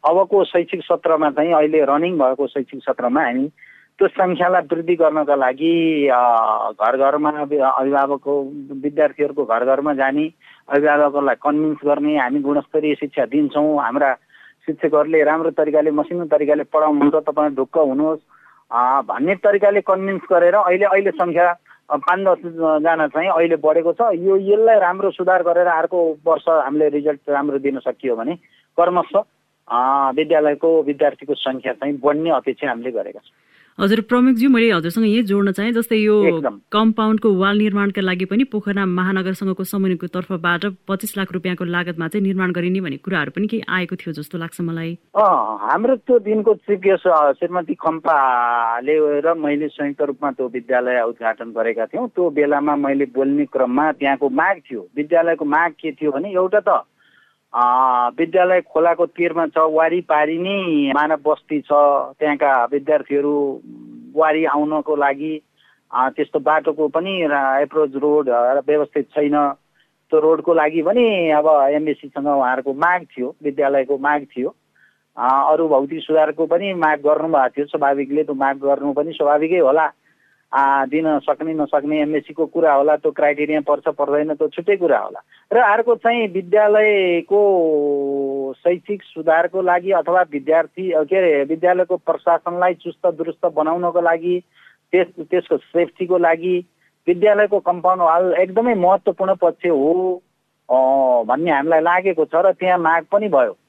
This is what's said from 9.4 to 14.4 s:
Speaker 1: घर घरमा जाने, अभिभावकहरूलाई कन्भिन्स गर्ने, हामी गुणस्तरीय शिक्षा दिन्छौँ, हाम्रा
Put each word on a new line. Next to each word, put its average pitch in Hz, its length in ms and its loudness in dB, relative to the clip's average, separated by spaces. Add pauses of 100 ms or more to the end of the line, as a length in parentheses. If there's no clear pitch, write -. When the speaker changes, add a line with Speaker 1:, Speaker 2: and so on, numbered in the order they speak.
Speaker 1:
घर 117 200 0
घरमा 143 280 0
जाने, 139 380 -2 (380)
अभिभावकहरूलाई 143 680 2
कन्भिन्स 151 500 -2
गर्ने, 147 320 0
हामी 135 220 -2
गुणस्तरीय 147 560 -2
शिक्षा 139 300 -4
दिन्छौँ, 147 560 0
हाम्रा 131 320 0 (520)